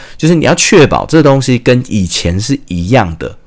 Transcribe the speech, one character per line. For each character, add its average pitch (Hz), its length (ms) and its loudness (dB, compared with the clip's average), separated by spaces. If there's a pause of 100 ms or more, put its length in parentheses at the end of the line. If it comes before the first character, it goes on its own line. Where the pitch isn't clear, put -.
(160)
就 156 120 -2
是 175 60 4
你 160 100 0
要 151 100 2
确 175 320 4
保 50 200 -2
这 160 140 2
东 139 220 4
西 127 160 0
跟 123 300 -2
以 95 180 -2
前 87 320 -4
是 135 180 -4 (120)
一 87 220 -6
样 107 280 0
的， - 180 -12 (100)